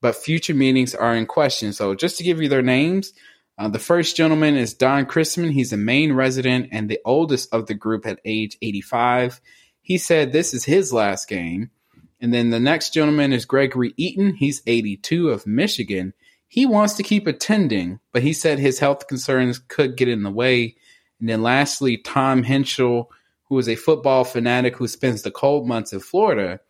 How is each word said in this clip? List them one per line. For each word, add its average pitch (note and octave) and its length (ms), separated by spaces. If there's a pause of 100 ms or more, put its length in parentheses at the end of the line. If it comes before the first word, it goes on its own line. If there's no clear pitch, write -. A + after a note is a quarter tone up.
but B2 140
future D#3+ 380
meetings C3 420
are A#2 200
in A2+ 100
question. A#2+ 480
So G2 220
just - 220
to F3 60
give E3+ 180
you D3+ 80
their C3+ 120
names, D3 520 (440)
uh, G#2 100
the - 120
first E3+ 360
gentleman D#3 420
is A#2 160
Don C3+ 320
Chrisman. D#3+ 460
He's C3 200
the G#2+ 60
main C3 360
resident C3 580
and G#2+ 180
the A2 160
oldest C#3+ 480
of A2 140
the A2 80
group G#2+ 320
at G2 180
age A2 380
eighty-five. B2 760 (420)
He F3+ 180
said D#3 320
this D#3+ 240
is A#2+ 100
his E3 260
last G#2 360
game. F#2 420 (500)
And A#2+ 140
then A#2+ 180
the A#2 80
next D3 340
gentleman D3+ 400
is A#2+ 120
Gregory C3 520
Eaton. F#3+ 360
He's C#3+ 320
eighty-two A#2 640
of A2 160
Michigan. G#2 680 (340)
He B3+ 180
wants G#3 300
to G3+ 80
keep G#3 240
attending, A#2 720 (120)
but B2 120
he D#3 100
said D3+ 260
his C#3 200
health C#3 280
concerns B2+ 520
could C3 380
get B2+ 100
in A#2 160
the G2+ 80
way. A#2+ 440 (440)
And A2+ 100
then A2 140
lastly, C3 540
Tom C3 460
Henschel, B2 680 (380)
who C3+ 100
is B2 100
a A2+ 60
football C3 480
fanatic B2 540
who B2 100
spends A#2+ 340
the G2 100
cold C#3 360
months A2+ 260
in G2 60
Florida B2+ 600 (100)